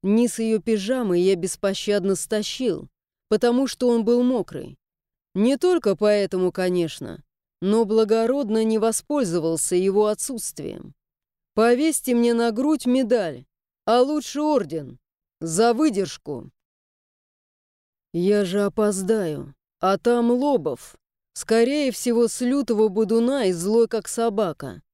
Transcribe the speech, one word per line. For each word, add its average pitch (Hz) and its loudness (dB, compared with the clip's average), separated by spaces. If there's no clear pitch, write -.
Низ 220 0
её 220 0
пижамы 214 -2
я 190 4
беспощадно 196 -2
стащил, - -4
потому 240 2
что - -2
он 233 2
был 240 2
мокрый. 196 -4
Не 240 2
только 339 2
поэтому, 196 0
конечно, 175 -4
но 214 2
благородно 220 2
не 220 2
воспользовался 180 -2
его 196 2
отсутствием. - -8
Повесьте 240 2
мне 233 4
на 233 0
грудь 269 -2
медаль, 208 0
а 233 4
лучше 294 -2
орден, 160 -2
за 185 2
выдержку. 190 -2
Я 202 2
же 196 -2
опоздаю, 190 -2
а 190 0
там 240 2
Лобов. 247 -2
Скорее 254 0
всего, 233 0
с - -6
лютого 247 2
бодуна 226 0
и 185 2
злой, 208 2
как 220 -4
собака. 196 -4